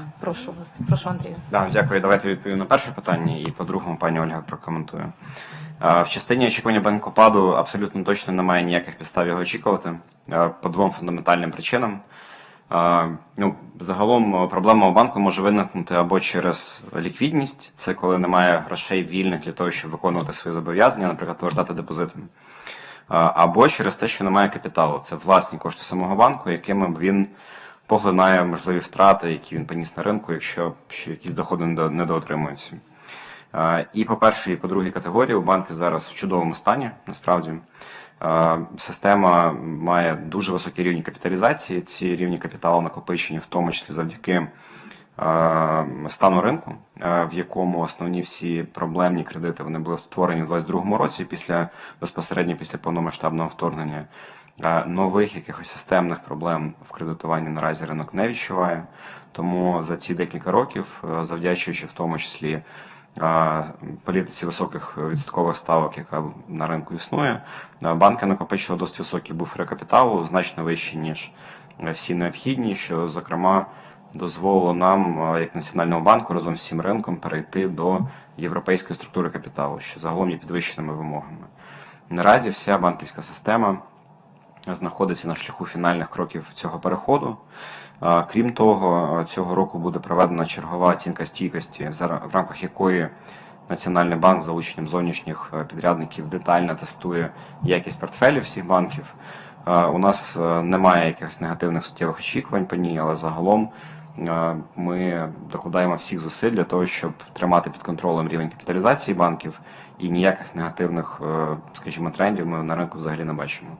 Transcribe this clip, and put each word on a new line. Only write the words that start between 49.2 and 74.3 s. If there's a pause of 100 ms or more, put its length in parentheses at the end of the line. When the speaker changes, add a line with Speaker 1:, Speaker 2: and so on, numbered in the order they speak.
Speaker 2:
кредити,
вони
були
створені
в
двадцять
другому
році
після, (320)
безпосередньо
після
повномасштабного
вторгнення. (580)
А,
нових
якихось
системних
проблем (100)
в
кредитуванні
наразі
ринок
не
відчуває. (480)
Тому
за
ці
декілька
років,
е,
завдячуючи
в
тому
числі, (560)
е, (400)
політиці
високих
відсоткових
ставок,
яка (240)
на
ринку
існує, (400)
е,
банки
накопичили
досить
високі
буфери
капіталу,
значно
вищі,
ніж, (480)
е,
всі
необхідні,
що,
зокрема, (480)
дозволило